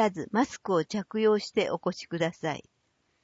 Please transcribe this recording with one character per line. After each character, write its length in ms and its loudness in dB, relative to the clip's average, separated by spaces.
ず 180 -6
マ 120 2
ス 140 -6
ク 140 -4
を 120 4
着 360 -6
用 180 4
し 120 -6
て 200 0
お 60 -2
越 240 -4
し 60 -14
く 120 -8
だ 140 0
さ 220 -4
い。 100 -12